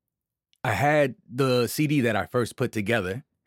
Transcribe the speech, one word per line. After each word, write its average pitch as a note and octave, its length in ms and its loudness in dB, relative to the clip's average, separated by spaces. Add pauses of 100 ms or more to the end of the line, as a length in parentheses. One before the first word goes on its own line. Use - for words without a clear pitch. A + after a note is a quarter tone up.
(640)
I A#2 100 -2
had C#3 420 2 (120)
the B2 400 0
C D3+ 200 -2
D C#3+ 160 2
that A2+ 120 2
I F#2+ 120 -2
first B2 300 -2
put B2 160 -2
together, G#2+ 520 -2 (220)